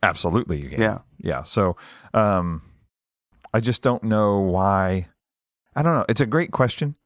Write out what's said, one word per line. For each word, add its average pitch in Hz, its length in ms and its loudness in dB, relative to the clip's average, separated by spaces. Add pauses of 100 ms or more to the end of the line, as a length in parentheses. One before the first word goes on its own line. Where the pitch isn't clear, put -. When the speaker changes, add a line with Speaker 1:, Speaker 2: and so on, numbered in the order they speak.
Speaker 1:
Absolutely, 87 580 0
you 69 80 -12
can. - 100 -4
Speaker 2:
Yeah. 110 180 0 (200)
Speaker 1:
Yeah. 71 240 -4
So, 95 340 -2 (380)
um, 90 480 0 (880)
I 113 60 2
just 117 240 -2
don't 123 220 0
know 107 340 2
why. 95 720 0 (640)
I 143 80 -2
don't 165 120 2
know. 127 140 0
It's 113 120 0
a 139 60 2
great 156 260 -2
question 143 420 -2 (120)